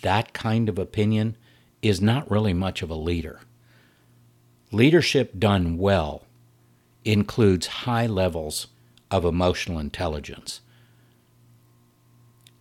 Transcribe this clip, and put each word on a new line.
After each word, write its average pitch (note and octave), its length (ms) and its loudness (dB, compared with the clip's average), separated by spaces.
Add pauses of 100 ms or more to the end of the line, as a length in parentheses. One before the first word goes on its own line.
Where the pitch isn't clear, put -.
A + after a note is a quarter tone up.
that G2 320 -2
kind A2+ 380 -2
of F#2 80 -6
opinion G#2+ 580 -2 (460)
is G2+ 180 2
not A#2 300 2
really G#2 240 2
much F#2 260 -2
of E2 80 -6
a E2 60 -8
leader. E2 480 -4 (1300)
Leadership C3+ 680 4
done F2+ 380 2
well F2 480 0 (800)
includes G#2 600 2
high A#2 400 -2
levels E2+ 640 -2 (420)
of F#2 140 0
emotional F2 540 0
intelligence. D2+ 840 -8 (2000)